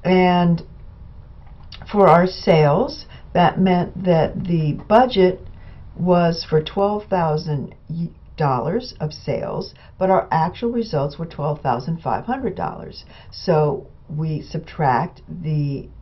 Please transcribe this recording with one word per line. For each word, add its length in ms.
and 580
for 160
our 200
sales, 800
that 260
meant 440
that 400
the 300
budget 540
was 500
for 140
twelve 440
thousand 680
y-, 220
dollars 600
of 120
sales, 600
but 140
our 180
actual 400
results 480
were 80
twelve 360
thousand 420
five 220
hundred 280
dollars. 500
So 560
we 360
subtract 840
the 600